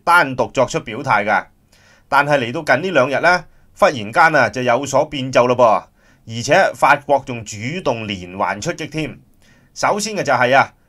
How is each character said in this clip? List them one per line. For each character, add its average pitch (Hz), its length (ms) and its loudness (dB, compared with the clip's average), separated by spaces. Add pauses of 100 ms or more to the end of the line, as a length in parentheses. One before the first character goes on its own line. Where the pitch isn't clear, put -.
單 139 320 2
獨 120 160 -2
作 131 140 0
出 160 160 -4
表 117 160 -10
態 120 260 0
㗎， 101 220 0 (640)
但 143 180 2
係 147 120 2
嚟 117 120 -4 (100)
到 143 140 2
近 147 80 0
呢 190 80 -4
兩 139 180 2
日 127 140 -2
呢， 175 220 2 (340)
忽 156 60 4
然 110 260 -2
間 160 240 4
啊 120 140 4
就 127 140 -8
有 123 220 0
所 131 200 0
變 135 260 -8
奏 123 160 4
咯 123 80 2
噃， 110 840 0
而 - 40 -6
且 156 320 2
法 143 220 2
國 139 280 -2
仲 120 200 -10
主 107 100 -14 (300)
動 117 200 -4
連 90 300 -10
環 98 240 -4
出 160 140 -8
擊 156 160 -12
添。 143 280 -8 (560)
首 156 240 -2
先 214 160 -6
嘅 185 80 -4
就 135 120 0
係 123 200 2
啊， 127 200 4 (160)